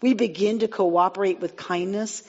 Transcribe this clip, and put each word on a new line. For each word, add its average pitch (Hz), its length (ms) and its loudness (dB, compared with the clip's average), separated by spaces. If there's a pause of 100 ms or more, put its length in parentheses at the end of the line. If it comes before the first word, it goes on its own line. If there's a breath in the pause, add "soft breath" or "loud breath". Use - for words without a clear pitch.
We 254 140 4
begin 208 440 0
to 220 80 0
cooperate 185 720 2
with - 160 -6
kindness, 196 720 -4